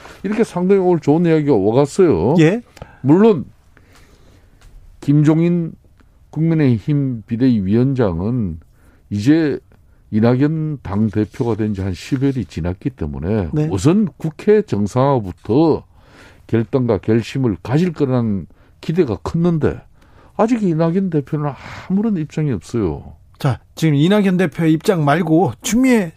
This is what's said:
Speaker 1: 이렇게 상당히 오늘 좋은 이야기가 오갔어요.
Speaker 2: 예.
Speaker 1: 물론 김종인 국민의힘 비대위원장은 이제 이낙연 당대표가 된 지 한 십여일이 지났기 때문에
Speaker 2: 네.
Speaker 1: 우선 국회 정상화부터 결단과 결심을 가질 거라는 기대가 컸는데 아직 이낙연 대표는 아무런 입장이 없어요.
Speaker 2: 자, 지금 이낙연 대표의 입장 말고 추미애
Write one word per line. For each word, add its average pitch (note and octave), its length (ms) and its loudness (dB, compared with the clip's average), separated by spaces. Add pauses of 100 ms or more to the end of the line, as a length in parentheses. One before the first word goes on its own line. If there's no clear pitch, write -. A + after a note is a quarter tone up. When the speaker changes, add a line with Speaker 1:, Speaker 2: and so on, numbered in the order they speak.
(220)
Speaker 1:
이렇게 G#3+ 220 -2
상당히 F#3 380 0
오늘 F3+ 180 2
좋은 D#3+ 260 2
이야기가 D#3 260 2
오갔어요. A#2+ 880 2
Speaker 2:
예. F3 220 4 (400)
Speaker 1:
물론 F3 440 4 (1600)
김종인 D#3+ 680 0 (580)
국민의힘 C#3+ 960 0
비대위원장은 A2 1300 0 (500)
이제 C3+ 500 0 (520)
이낙연 C#3+ 720 0
당대표가 G#2+ 720 -2
된 G#2+ 180 -4
지 G2 80 -6
한 F#2+ 120 -4
십여일이 C3 520 -4
지났기 F2+ 460 -6
때문에 D#2+ 600 -4
Speaker 2:
네. D3+ 180 -2
Speaker 1:
우선 D#3+ 360 2 (100)
국회 G#3 440 0
정상화부터 B2 1200 -2 (600)
결단과 A#2 540 0
결심을 A2+ 640 -2
가질 D#3 300 0
거라는 A#2 520 -2 (340)
기대가 D#3+ 380 -2
컸는데 E3 640 -2 (540)
아직 A3+ 260 0
이낙연 E3+ 480 0
대표는 D3 420 -4 (380)
아무런 G#3 260 0
입장이 D#3 360 -4
없어요. F#2 600 -4 (260)
Speaker 2:
자, C3+ 200 -2 (160)
지금 D#3+ 180 0
이낙연 F#3 440 2
대표의 E3 360 0
입장 D#3+ 320 0
말고 D#3+ 460 2 (100)
추미애 A#3 560 2